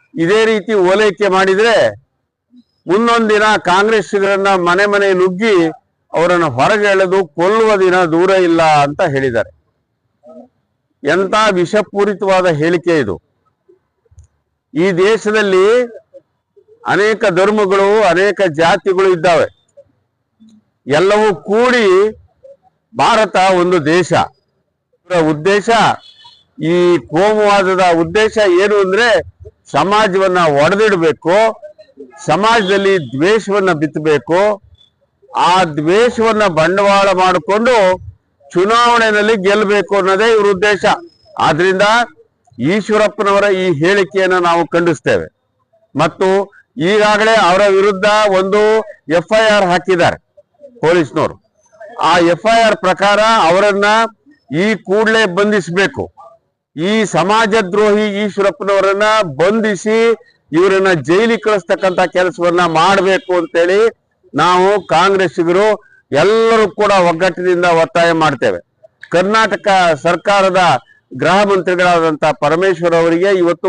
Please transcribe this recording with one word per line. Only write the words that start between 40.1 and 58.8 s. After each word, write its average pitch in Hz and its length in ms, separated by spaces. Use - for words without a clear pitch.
ಇವ್ರ 208 240
ಉದ್ದೇಶ. 202 260
ಆದ್ರಿಂದ 185 380
ಈಶ್ವರಪ್ಪನವರ 202 760
ಈ - 20
ಹೇಳಿಕೆಯನ್ನ 185 560
ನಾವು 170 140
ಖಂಡಿಸ್ತೇವೆ. 151 520
ಮತ್ತು 165 340
ಈಗಾಗಲೇ 214 440
ಅವರ 190 140
ವಿರುದ್ಧ 196 320
ಒಂದು 196 220
ಎಫ್ 170 200
ಐ 220 40
ಆರ್ 196 160
ಹಾಕಿದ್ದಾರೆ 175 480
ಪೊಲೀಸ್ನವರು. 156 540
ಆ - 20
ಎಫ್ 170 200
ಐ 226 120
ಆರ್ 214 180
ಪ್ರಕಾರ 202 360
ಅವರನ್ನ 202 400
ಈ 208 40
ಕೂಡಲೇ 220 340
ಬಂಧಿಸಬೇಕು. 190 640
ಈ 175 160
ಸಮಾಜದ್ರೋಹಿ 208 880
ಈಶ್ವರಪ್ಪನವರನ್ನ 196 840